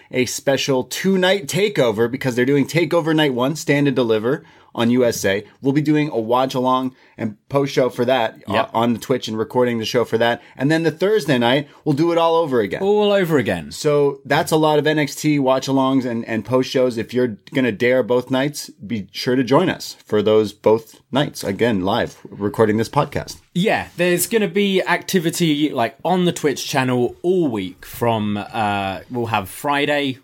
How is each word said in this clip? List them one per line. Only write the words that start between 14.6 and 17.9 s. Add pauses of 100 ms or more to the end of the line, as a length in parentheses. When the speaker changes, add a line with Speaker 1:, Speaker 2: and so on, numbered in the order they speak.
Speaker 1:
of
N
X
T
watch-alongs
and,
and
post-shows.
If
you're (160)
gonna
dare